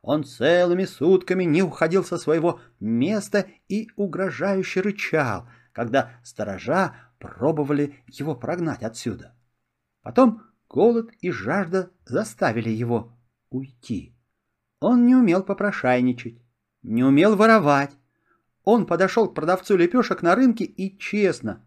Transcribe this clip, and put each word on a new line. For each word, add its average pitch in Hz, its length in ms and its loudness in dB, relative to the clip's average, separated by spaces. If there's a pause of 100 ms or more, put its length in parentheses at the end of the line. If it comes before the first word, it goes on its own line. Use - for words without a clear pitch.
Он 151 220 -4
целыми 175 600 0
сутками 185 580 2
не 170 180 2
уходил 175 440 0
со 175 120 -6
своего 165 440 -2 (180)
места 180 680 -2 (200)
и 220 300 -6
угрожающе 185 800 -4
рычал, 156 680 -4 (280)
когда 120 400 -2 (100)
сторожа 113 720 -4 (240)
пробовали 143 760 -4 (120)
его 151 260 -8
прогнать 156 480 -6
отсюда. - 540 -10 (680)
Потом 240 420 2 (260)
голод 226 400 0 (100)
и 180 120 -6
жажда 170 580 -4 (160)
заставили 120 640 -4
его 117 440 -4 (360)
уйти. 127 680 -10 (720)
Он 240 200 4
не 254 80 6
умел 190 260 4
попрошайничать, 127 960 -2 (460)
не 113 200 -2
умел 151 320 4
воровать. 175 560 4 (720)
Он 208 220 4
подошел 185 440 0
к - 40 -14
продавцу 180 440 0
лепешек 175 440 2
на 175 140 4
рынке 233 280 2
и 190 340 -8
честно, 180 680 -2